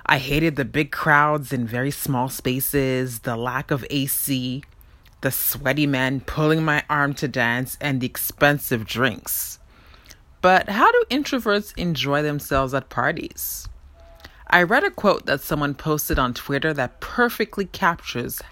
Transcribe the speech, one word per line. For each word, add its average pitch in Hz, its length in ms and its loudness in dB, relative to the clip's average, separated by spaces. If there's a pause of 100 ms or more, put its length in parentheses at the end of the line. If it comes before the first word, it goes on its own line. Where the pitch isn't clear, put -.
I 151 120 4
hated 143 380 0
the 135 80 -2
big 143 260 -2
crowds 151 600 2
in 123 160 -2
very 123 240 -2
small 131 360 -2
spaces, 131 920 -2
the 123 160 -4
lack 123 340 -2
of 135 200 -2
A 139 160 0
C, 131 580 -4 (560)
the 135 100 0
sweaty 143 560 0
men 131 320 0
pulling 156 460 2
my 151 260 2
arm 143 240 2
to 147 140 -4
dance, 123 520 -2
and 139 200 -2
the 123 80 -2
expensive 143 760 0
drinks. - 760 -4 (800)
But 185 280 6
how 247 220 4
do 480 220 4
introverts 226 680 0
enjoy 143 440 0
themselves 139 520 0
at 131 140 -2
parties? - 800 -4 (800)
I 175 160 6
read 226 180 2
a 403 80 0
quote - 360 0
that 143 160 -2
someone 147 320 -2
posted 151 440 -2
on 127 160 0
Twitter 147 400 -2
that 131 260 -4
perfectly - 680 -2
captures 131 840 -2